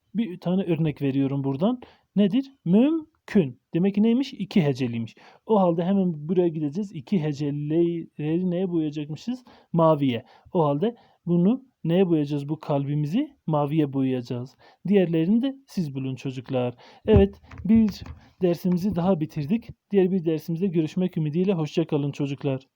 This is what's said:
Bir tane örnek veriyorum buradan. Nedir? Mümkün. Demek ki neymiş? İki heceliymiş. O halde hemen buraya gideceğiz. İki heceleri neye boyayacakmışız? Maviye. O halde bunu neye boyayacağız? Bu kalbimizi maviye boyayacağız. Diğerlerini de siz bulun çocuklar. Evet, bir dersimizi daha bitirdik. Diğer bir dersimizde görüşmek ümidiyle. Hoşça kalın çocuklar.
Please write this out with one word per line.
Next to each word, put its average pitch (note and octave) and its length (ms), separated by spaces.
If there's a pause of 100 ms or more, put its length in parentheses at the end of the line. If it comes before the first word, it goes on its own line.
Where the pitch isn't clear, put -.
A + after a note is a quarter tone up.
(140)
Bir F#3 260
tane F#3 220
örnek D#3+ 400
veriyorum C#3 420
buradan. E3+ 360 (360)
Nedir? G#3 360 (120)
Mümkün. G#3+ 960 (140)
Demek F#3+ 200
ki G#3 80
neymiş? A#3 300
İki F#3+ 320
heceliymiş. A#2 520 (300)
O G#3+ 140
halde F3 240
hemen F3+ 440
buraya F3+ 200
gideceğiz. D#3+ 440
İki E3 300
heceleri D#3 1300
neye F3+ 200
boyayacakmışız? D#3 760 (280)
Maviye. C#3+ 520 (280)
O D#3+ 120
halde D3+ 320 (300)
bunu F3+ 380 (200)
neye F3 240
boyayacağız? D3 400
Bu D3+ 120
kalbimizi D3 760 (100)
maviye D3 460
boyayacağız. B2+ 640 (320)
Diğerlerini F3+ 540
de C4+ 140 (100)
siz D3+ 280
bulun C3 200
çocuklar. B2+ 600 (320)
Evet, G3+ 340 (240)
bir A3 380 (400)
dersimizi F3+ 540
daha F3 240
bitirdik. D#3 480 (220)
Diğer F#3 200
bir F3+ 140
dersimizde E3 420
görüşmek E3+ 500
ümidiyle. E3+ 360
Hoşça D#3+ 340
kalın C#3+ 260
çocuklar. C#3 640